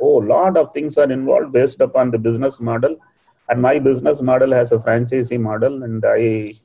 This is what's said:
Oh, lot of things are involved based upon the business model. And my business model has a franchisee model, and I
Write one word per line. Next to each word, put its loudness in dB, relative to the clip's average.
Oh, 4
lot 2
of 0
things -6
are 4
involved -2
based 0
upon 0
the -2
business -2
model. -2
And 0
my 2
business 0
model 2
has 2
a 2
franchisee -2
model, -2
and -8
I 0